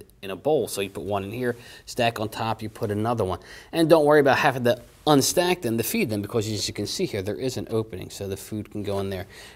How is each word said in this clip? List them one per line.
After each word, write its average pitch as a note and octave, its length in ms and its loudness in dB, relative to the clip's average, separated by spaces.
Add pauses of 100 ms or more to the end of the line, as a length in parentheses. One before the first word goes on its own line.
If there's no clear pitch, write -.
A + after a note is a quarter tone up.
(200)
in G2 100 -10
a F#2 60 -8
bowl. B2+ 320 0
So - 140 -4
you G2 80 -4
put E2 140 -10
one G2 200 -2
in G2 80 -8
here, A#2+ 240 -2 (300)
stack A#2 340 0
on G#2+ 80 -4
top, A2+ 320 -4
you A2 80 -8
put A2 220 -6
another G#2+ 340 0
one. F#2 140 -2 (340)
And E3 160 2
don't D#3+ 160 8
worry D3 160 8
about C3+ 160 6
having C3 280 2
to A#2 140 2 (280)
unstack F3 560 4
them A2+ 160 -2
to A2+ 40 2
feed F#3 280 -2
them, G#2 100 -2
because G#2 260 -2
as G#2+ 220 -4
you G#2 60 -8
can G#2 120 -4
see F#3 200 -4
here, G2+ 160 -4
there G2 120 -4
is B2+ 220 -4
an - 140 -6
opening, G2 400 -4
so G2 180 -10
the F#2+ 80 -4
food G#2 340 -10
can G#2 120 -8
go G2 160 -4
in G2 100 -4
there. F#2+ 180 -6 (300)